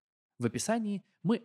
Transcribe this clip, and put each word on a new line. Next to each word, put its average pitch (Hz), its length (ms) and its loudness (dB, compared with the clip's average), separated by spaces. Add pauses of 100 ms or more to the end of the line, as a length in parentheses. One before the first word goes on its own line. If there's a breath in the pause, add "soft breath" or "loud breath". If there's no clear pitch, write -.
(380)
В 120 80 2
описании 202 580 -2 (180 soft breath)
мы 226 220 2